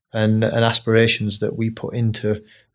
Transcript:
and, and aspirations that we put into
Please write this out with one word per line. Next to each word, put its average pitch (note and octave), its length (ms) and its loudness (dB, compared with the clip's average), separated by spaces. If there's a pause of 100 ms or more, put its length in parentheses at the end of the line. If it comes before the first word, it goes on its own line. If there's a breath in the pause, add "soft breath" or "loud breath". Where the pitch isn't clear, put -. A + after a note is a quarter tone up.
(140)
and, A2 300 2
and A2+ 200 2
aspirations A2+ 760 2
that G#2+ 180 -4
we A2+ 120 -2
put - 260 -10
into G#2+ 480 -2 (320 soft breath)